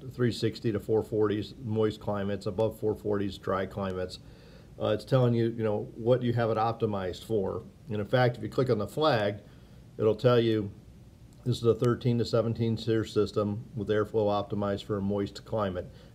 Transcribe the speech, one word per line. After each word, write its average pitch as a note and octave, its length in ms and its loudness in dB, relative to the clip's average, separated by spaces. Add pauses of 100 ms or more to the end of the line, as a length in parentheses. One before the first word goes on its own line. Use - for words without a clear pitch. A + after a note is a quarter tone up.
(140)
three A#2+ 180 2
sixty A2 400 -2
to G2+ 80 -2
four A2 220 2
forties G#2+ 600 0
moist G#2+ 360 0
climates, G2+ 460 -4
above G#2+ 340 -2
four G#2+ 140 0
forties G2+ 460 -2
dry F#2+ 260 -2
climates. F#2 540 -6 (600)
Uh, G#2+ 100 0
it's G#2+ 160 0
telling B2+ 280 4
you, A#2 240 2
you A2+ 60 -2
know, G#2 320 -2
what A#2+ 260 2
you A#2+ 120 0
have A#2 180 2
it A2 60 2
optimized G2+ 680 -2
for. F#2+ 380 -2 (260)
And G#2 100 -4
in G2+ 60 -4
fact, B2 320 2
if G#2+ 60 -8
you G#2+ 60 -6
click B2+ 200 0
on A2+ 80 4
the G2+ 100 -2
flag, G#2+ 500 2 (600)
it'll A2 160 4
tell B2 260 6
you A2 300 2 (720)
this B2 140 0
is - 60 -10
a A2+ 100 6
thirteen A#2+ 460 2
to G#2+ 60 2
seventeen A2+ 520 0
SEER A2 260 0
system G#2 600 0 (100)
with G2+ 140 -4
airflow G#2+ 400 0
optimized G2+ 560 -2
for G#2 140 -4
a G2 40 -4
moist G2+ 420 -2
climate. G2 460 -4 (260)